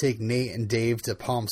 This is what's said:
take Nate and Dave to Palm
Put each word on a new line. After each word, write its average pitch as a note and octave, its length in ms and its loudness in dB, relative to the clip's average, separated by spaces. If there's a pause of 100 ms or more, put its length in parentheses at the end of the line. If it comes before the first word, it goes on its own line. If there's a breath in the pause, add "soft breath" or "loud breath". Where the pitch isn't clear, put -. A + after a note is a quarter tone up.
take B2+ 180 2
Nate A#2+ 320 0
and G#2+ 160 -2
Dave A2+ 360 2
to A2 120 -2
Palm A#2+ 360 -2